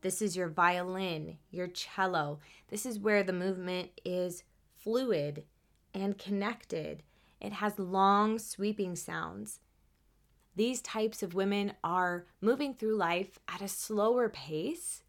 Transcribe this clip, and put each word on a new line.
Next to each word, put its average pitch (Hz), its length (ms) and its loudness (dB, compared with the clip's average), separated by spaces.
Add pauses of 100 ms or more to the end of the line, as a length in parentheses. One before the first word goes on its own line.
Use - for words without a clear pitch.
This 190 180 -4
is 196 160 0
your 180 140 -2
violin, 175 880 2 (140)
your 180 160 -4
cello. 170 720 -2 (300)
This 214 180 -6
is 226 100 -4
where 208 240 4
the 185 100 2
movement 180 600 -2 (120)
is 180 400 -2 (320)
fluid 208 680 0 (500)
and 196 240 -2
connected. 196 840 -4 (360)
It 208 140 -8
has 202 240 -2
long 196 640 4
sweeping 202 560 -2
sounds. 170 640 -8 (960)
These 233 260 0
types 220 400 -2
of 175 140 -6
women 202 380 2 (100)
are 175 420 2 (160)
moving 269 320 2
through 220 240 0
life 180 500 0
at - 140 -8
a 196 60 -6
slower 220 600 2
pace. 175 800 -6